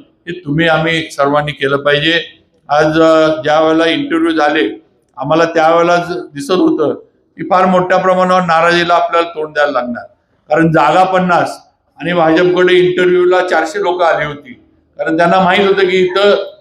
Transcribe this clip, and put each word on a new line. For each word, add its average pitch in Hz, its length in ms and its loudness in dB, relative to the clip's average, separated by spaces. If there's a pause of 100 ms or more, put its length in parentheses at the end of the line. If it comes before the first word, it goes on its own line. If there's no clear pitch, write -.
हे - 440 -16
तुम्ही 156 220 0
आम्ही 160 440 -2
सर्वांनी 147 400 -2
केलं 139 260 -2
पाहिजे. 147 680 -2 (260)
आज, 156 320 2
अ, 156 400 2
ज्या 147 200 0
वेळेला 160 240 2
इंटरव्ह्यू 160 520 -2
झाले 151 440 -2 (360)
आम्हाला 156 280 0
त्यावेळेला 165 500 2
ज-, 165 380 -6
दिसत 143 180 -8
होतं 160 420 0 (440)
की 165 120 -10
फार 190 160 2
मोठ्या 185 320 2
प्रमाणावर 185 440 2
नाराजीला 170 520 0
आपल्याला 170 360 0
तोंड 151 240 -10
द्यायला 147 180 0
लागणार, 120 320 -6 (460)
कारण 160 220 2
जागा 156 320 4
पन्नास 180 540 0 (420)
आणि 165 140 -4
भाजपकडे 180 600 2
इंटरव्ह्यूला 180 720 2
चारशे 175 360 -2
लोक 180 180 -2
आली 151 240 0
होती, 139 280 -12 (440)
कारण 156 200 -4
त्यांना 175 220 2
माहित 190 280 2
होतं 196 140 2
की 185 240 2
इथं 196 380 0 (180)